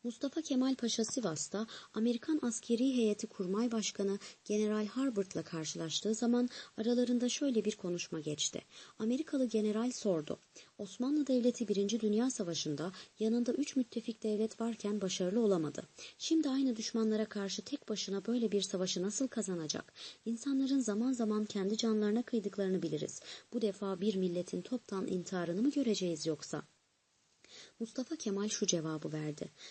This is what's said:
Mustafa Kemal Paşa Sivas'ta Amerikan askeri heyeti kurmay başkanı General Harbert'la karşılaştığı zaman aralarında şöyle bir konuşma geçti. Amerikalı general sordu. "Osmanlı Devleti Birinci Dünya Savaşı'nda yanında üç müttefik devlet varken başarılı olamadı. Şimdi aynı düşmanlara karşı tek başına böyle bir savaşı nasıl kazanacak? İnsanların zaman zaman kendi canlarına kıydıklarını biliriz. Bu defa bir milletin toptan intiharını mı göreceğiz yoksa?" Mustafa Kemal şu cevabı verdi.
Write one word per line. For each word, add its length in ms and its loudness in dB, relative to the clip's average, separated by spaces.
Mustafa 380 -4
Kemal 340 2
Paşa 300 0
Sivas'ta 640 -2
Amerikan 480 0
askeri 560 0
heyeti 300 2
kurmay 440 0
başkanı 480 -2
General 400 2
Harbert'la 580 -2
karşılaştığı 720 -2
zaman 360 4
aralarında 520 2
şöyle 360 2
bir 100 0
konuşma 440 -4
geçti. 420 -4
Amerikalı 460 2
general 460 2
sordu. 480 0
"Osmanlı 500 0
Devleti 400 4
Birinci 320 2
Dünya 300 4
Savaşı'nda 640 -2
yanında 340 2
üç 220 -2
müttefik 480 -2
devlet 380 0
varken 400 -2
başarılı 380 2
olamadı. 440 2
Şimdi 320 2
aynı 260 2
düşmanlara 500 2
karşı 360 -4
tek 280 -8
başına 360 -2
böyle 260 2
bir 100 2
savaşı 400 0
nasıl 260 0
kazanacak? 680 -4
İnsanların 540 2
zaman 320 2
zaman 340 2
kendi 320 0
canlarına 460 2
kıydıklarını 580 0
biliriz. 380 -2
Bu 80 0
defa 400 -2
bir 140 2
milletin 460 0
toptan 460 -4
intiharını 540 -2
mı 100 4
göreceğiz 540 0
yoksa?" 380 -4
Mustafa 360 -6
Kemal 340 -2
şu 160 0
cevabı 460 2
verdi. 380 -4